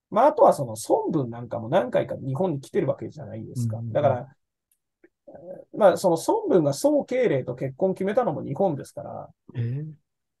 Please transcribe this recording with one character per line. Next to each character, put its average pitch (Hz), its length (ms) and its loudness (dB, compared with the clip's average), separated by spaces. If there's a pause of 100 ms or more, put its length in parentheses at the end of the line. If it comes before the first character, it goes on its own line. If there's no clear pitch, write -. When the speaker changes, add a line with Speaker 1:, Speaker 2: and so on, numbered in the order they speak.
Speaker 1:
ま 214 140 4
あ、 - 20 8
あ 302 80 6
と - 100 4
は - 80 8
そ 143 140 0
の 110 100 -8 (140)
孫 427 200 0
文 139 200 0
な 117 100 -10
ん 123 80 -10
か 117 120 -6
も 110 100 -8
何 220 200 0
回 131 160 0
か - 120 -8
日 131 180 -6
本 185 160 0
に 139 80 -4
来 131 100 -18
て 202 120 0
る 139 80 0
わ - 80 -2
け 110 100 -10
じ 147 140 -16
ゃ 135 40 -14
な 104 120 -12
い 110 80 -12
で - 100 -14
す 117 140 -4
か。 110 80 -6
Speaker 2:
う - 20 -8
ん 117 40 -8
う - 20 -8
ん - 20 -8
う - 40 -8
ん。 - 20 -6
Speaker 1:
だ 151 80 0
か 143 80 4
ら、 127 180 -4 (1500)
ま 196 160 8
あ、 - 40 -4
そ 185 120 2
の 165 80 2
孫 415 320 0
文 185 160 6
が 139 80 2
宋 285 320 2
慶 247 240 0
齢 131 160 0
と 127 100 -8
結 135 220 -6
婚 185 160 2
決 185 100 -6
め 202 100 0
た 240 120 4
の 160 80 0
も 117 100 -6
日 131 120 -6
本 185 200 2
で 139 80 -8
す - 80 -20
か - 120 -12
ら。 113 260 -12 (260)
Speaker 2:
え 123 300 -4
え。 - 0 - (540)